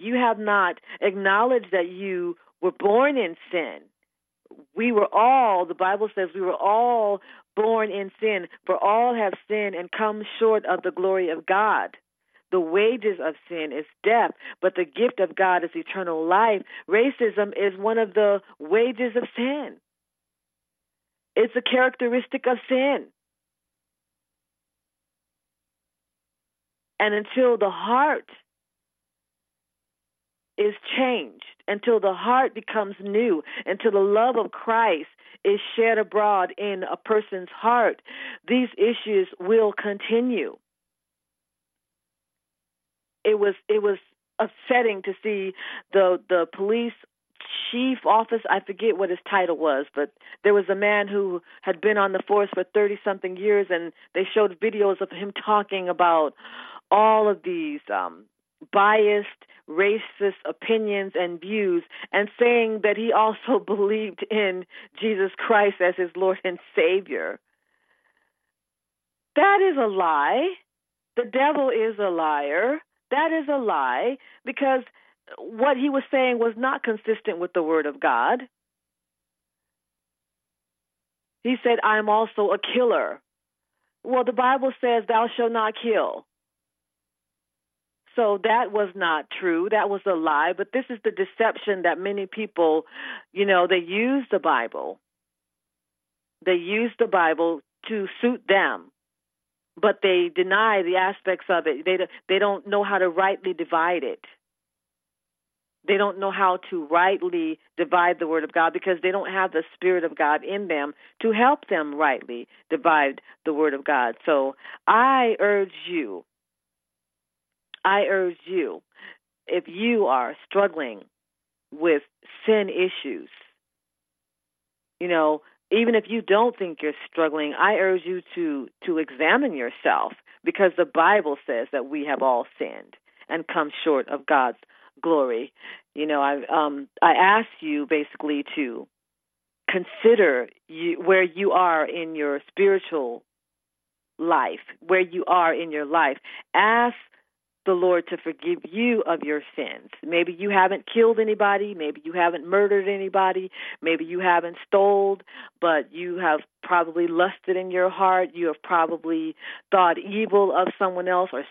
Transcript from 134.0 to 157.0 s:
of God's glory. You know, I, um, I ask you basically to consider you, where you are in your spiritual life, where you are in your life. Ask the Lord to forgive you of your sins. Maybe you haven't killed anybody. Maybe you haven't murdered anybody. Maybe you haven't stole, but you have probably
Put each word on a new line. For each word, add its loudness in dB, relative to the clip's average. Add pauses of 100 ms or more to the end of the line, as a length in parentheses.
of -8
God's 2 (440)
glory. 0 (420)
You -4
know, 0
I, 0
um, 0 (140)
I 8
ask 4 (120)
you -4
basically -4 (100)
to -8 (800)
consider 2 (200)
you, -6
where 4
you -2
are 4
in -8
your -4
spiritual 0 (960)
life, 0 (200)
where 0
you -4
are 2
in -6
your -6
life. 0 (360)
Ask 4 (720)
the 2
Lord 2
to -8
forgive -6 (120)
you 0
of -2
your -4 (160)
sins. -10 (160)
Maybe -2
you -4
haven't 2
killed 4
anybody. 0
Maybe -8
you -10
haven't 0
murdered 2
anybody. -2 (300)
Maybe -2
you -6
haven't 0 (100)
stole, 2 (420)
but 2
you -8
have 2 (220)
probably 0